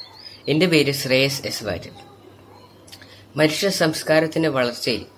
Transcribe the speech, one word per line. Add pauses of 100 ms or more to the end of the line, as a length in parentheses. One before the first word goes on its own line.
(480)
എൻ്റെ
പേര്
ശ്രേയസ്
എസ്
വാര്യർ. (1400)
മനുഷ്യ
സംസ്കാരത്തിൻ്റെ
വളർച്ചയിൽ (120)